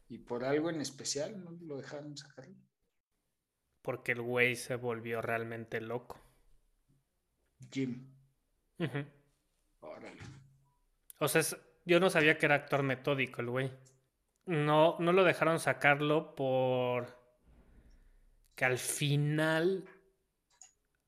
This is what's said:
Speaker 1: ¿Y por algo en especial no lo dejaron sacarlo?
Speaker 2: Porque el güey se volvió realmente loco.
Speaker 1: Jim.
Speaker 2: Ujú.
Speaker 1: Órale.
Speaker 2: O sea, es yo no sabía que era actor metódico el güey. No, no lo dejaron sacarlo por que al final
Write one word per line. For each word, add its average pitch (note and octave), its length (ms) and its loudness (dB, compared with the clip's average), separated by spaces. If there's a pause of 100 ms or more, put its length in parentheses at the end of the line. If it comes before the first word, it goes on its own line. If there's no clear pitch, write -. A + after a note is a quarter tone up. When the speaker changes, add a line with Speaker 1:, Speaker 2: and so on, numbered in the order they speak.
Speaker 1:
¿Y A#2 100 -12
por A#2+ 260 -6
algo D3+ 260 0
en D#3+ 100 -4
especial F3 600 -6
no E3+ 80 -14 (160)
lo D3 100 -10
dejaron D3 400 -12
sacarlo? F3 400 -20 (1300)
Speaker 2:
Porque B2+ 300 -4
el A#2+ 100 -4
güey B2 340 2
se B2+ 200 -6
volvió A#2 460 -4
realmente A2+ 580 -4
loco. A#2 400 -8 (1500)
Speaker 1:
Jim. C3 360 -4 (720)
Speaker 2:
Ujú. C#3+ 260 -4 (760)
Speaker 1:
Órale. - 420 -16 (960)
Speaker 2:
O D#3 100 0
sea, - 120 2
es - 160 -2 (320)
yo E3+ 120 6
no F#3 100 4
sabía D#3 280 4
que D#3+ 80 4
era D3 80 4
actor C#3 300 0
metódico C3 560 -2
el A#2+ 100 -6
güey. C3 220 -2 (720)
No, D#3 520 4
no E3+ 140 2
lo F#3+ 120 6
dejaron D#3+ 360 4
sacarlo D3 760 2
por B2+ 840 0 (1400)
que - 100 -2
al B2+ 120 2
final D#3 1080 0 (1200)